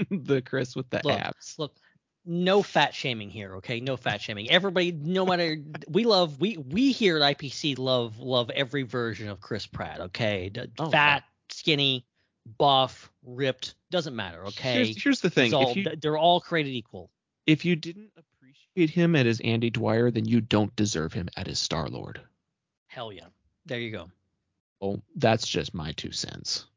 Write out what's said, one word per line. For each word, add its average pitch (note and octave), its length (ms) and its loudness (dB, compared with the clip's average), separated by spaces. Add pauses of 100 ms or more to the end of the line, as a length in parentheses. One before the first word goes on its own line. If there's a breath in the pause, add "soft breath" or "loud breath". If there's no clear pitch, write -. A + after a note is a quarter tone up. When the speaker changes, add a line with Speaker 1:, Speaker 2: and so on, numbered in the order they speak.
Speaker 1:
<laughs> - 80 -4
the C#3 320 0
Chris C3 340 -4
with C3 140 -8
the - 140 -4
Speaker 2:
Look, C3+ 160 0
Speaker 1:
abs? - 400 -8
Speaker 2:
look, - 160 -8 (500 soft breath)
no F3+ 360 4
fat C#3+ 320 4
shaming A2 360 -4
here, G2 260 -12
okay? A#2 240 -6
No C3 180 -4
fat G#2+ 240 -2
shaming. G2+ 280 -8
Everybody, F3+ 420 2
no F3 340 0
matter, E3+ 320 0 (320)
we F#3 140 2
love, F3+ 360 4
we, G3 180 -2
we F3 340 2
here G3 260 4
at D3 60 4
I C#3+ 100 4
P C#3+ 160 -8
C C#3+ 260 -2
love, B2 440 0
love B2 300 0
every C3+ 340 -2
version A2+ 460 -4
of G2 120 -10
Chris - 240 -6
Pratt, D#2+ 360 -10
okay? G2 480 -2
D-, A2 120 -10 (180)
Speaker 1:
Oh, D#3 100 -2
Speaker 2:
fat, D3 340 4
Speaker 1:
yeah. - 300 -20
Speaker 2:
skinny, C#3+ 520 0 (520)
buff, C3+ 540 4 (120)
ripped, B2+ 520 -6 (160)
doesn't D#3 240 -4
matter, F2+ 320 -8
okay? - 380 0
Speaker 1:
Here's, G3 180 -4
here's - 180 2
the F3+ 80 2
thing. C3+ 180 4
Speaker 2:
It's A2+ 60 2
all, C3+ 180 4
Speaker 1:
If B2 60 -2
you G3 80 -2
Speaker 2:
th-, D#3 160 -6
they're D3+ 160 0
all E3+ 240 6
created D3+ 300 -2
equal. G#2 400 -10 (340)
Speaker 1:
if D#3 180 4
you F3 140 2
didn't F#3 400 -12
appreciate D#3 720 -2
him E3+ 260 4
at C3 100 6
his A#2 140 4
Andy A#2 300 2
Dwyer, A2 420 2
then A2 140 0
you A2+ 160 4
don't G#2+ 340 2
deserve E2 380 -2
him E2+ 240 -6
at F2+ 100 -8
his - 120 -4
Star-Lord. B1 600 -6 (680)
Speaker 2:
Hell A2+ 260 -12
yeah. F2+ 140 -20 (380)
There B2+ 140 -6
you A#2 120 -6
go. F2 180 -10 (720)
Speaker 1:
Well, G2 200 -2 (140)
that's A2+ 320 2
just - 260 -4
my D#2 200 -6
two - 180 -10
cents. - 540 -8 (120)